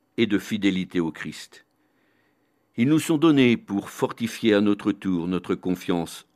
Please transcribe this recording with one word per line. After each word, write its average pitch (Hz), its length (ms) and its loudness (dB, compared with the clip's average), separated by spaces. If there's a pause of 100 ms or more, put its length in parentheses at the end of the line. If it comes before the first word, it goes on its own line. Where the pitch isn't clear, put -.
(160)
et 117 100 2
de 101 120 0
fidélité 95 640 -2
au 82 100 -2
Christ. - 560 -14 (1080)
Ils 120 120 2
nous 156 120 4
sont 160 180 0
donnés 139 380 6
pour 98 340 -6
fortifier 113 640 -2
à 101 60 4
notre 104 320 2
tour 90 340 -4
notre 90 300 -2
confiance 87 800 -4